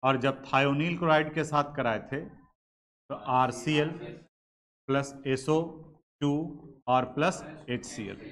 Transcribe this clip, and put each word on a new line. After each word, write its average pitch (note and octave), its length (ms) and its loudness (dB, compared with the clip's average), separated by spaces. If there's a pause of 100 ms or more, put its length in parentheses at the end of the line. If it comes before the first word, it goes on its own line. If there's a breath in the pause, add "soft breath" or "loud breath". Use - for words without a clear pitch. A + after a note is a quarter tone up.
और C3+ 160 4
जब C3+ 240 0
thionyl C#3+ 540 2
क्लोराइड D#3 360 2
के D#3 120 0
साथ D3 300 0
कराए A#2 280 0
थे, C#3 160 -6
तो - 960 -16
आरसीएल C3+ 720 2 (960)
प्लस C#3 260 0 (140)
एसओ D3 340 2 (600)
टू C#3+ 100 2 (560)
और B2+ 260 6
प्लस E3+ 300 0 (260)
एचसीएल। G#2+ 500 -6 (120)